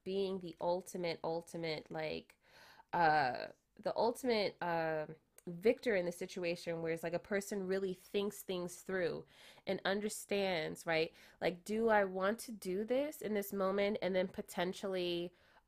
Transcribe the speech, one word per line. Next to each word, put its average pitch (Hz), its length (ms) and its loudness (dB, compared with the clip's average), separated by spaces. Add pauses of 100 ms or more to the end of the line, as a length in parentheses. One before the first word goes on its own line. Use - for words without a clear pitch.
being 190 360 -2
the 175 200 -12
ultimate, 175 640 -2
ultimate, 165 640 -4
like, 160 460 -6 (580)
uh, 151 400 6 (500)
the - 140 0
ultimate, 226 640 2
uh, 160 460 0 (400)
victor 202 500 2
in 180 80 2
the 175 80 0
situation 170 680 -4
where 165 100 0
it's 165 100 -4
like 170 120 -4
a 170 40 0
person 202 480 -2
really 190 320 -2 (140)
thinks 202 300 0
things 175 320 -4
through 170 500 -2 (420)
and 190 180 -2
understands, 190 1000 -2
right? 165 260 2 (280)
Like, 175 240 0
do 220 240 2
I 208 160 8
want 190 360 0
to - 120 -10
do 196 320 -2
this 269 380 0
in 208 120 -2
this 202 180 0
moment 202 500 2
and 185 120 0
then 185 140 4
potentially, 180 1040 -2 (360)